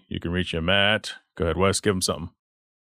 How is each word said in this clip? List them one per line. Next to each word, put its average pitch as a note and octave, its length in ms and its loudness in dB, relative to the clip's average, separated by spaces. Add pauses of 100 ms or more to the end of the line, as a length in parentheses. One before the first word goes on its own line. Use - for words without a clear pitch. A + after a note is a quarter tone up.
you F2+ 100 -6
can E2+ 140 -6
reach F2+ 200 -2
him E2 160 -4
at, G2+ 460 2 (220)
go F2+ 80 -4
ahead, D#2+ 120 0
Wes, F#2+ 220 2
give G#2 160 2
him F#2 80 -4
something. E2 320 -4 (540)